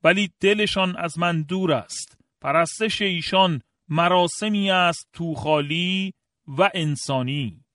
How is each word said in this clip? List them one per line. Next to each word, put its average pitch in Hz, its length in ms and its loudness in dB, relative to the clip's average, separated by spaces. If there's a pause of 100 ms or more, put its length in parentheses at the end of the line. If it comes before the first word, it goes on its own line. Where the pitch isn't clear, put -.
ولی 185 260 4 (100)
دلشان 190 560 2
از 170 220 -6
من 170 240 0
دور 180 300 -2
است. - 460 -6 (220)
پرستش 165 640 0
ایشان 185 580 2 (280)
مراسمی 180 840 0
است 180 420 0
توخالی 165 1000 -2 (440)
و 190 160 6
انسانی. 135 840 -4 (140)